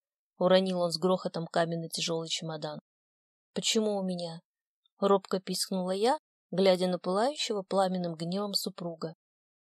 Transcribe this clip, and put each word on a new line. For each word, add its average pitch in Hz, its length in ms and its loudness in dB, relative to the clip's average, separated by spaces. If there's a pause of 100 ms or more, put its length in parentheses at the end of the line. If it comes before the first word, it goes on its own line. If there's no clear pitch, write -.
(380)
уронил 185 420 4
он 175 100 0
с 165 80 -4
грохотом 180 480 0
каменный 165 440 -2
тяжёлый 165 380 -4
чемодан. 156 520 -8 (720)
"Почему 214 460 0
у 190 40 -4
меня?" — 175 380 -6 (580)
робко 196 420 2
пискнула 185 500 -4
я, 220 280 2 (320)
глядя 185 360 4
на 180 120 0
пылающего 214 640 0
пламенным 180 520 0
гневом 190 400 -4
супруга. 170 600 -6 (500)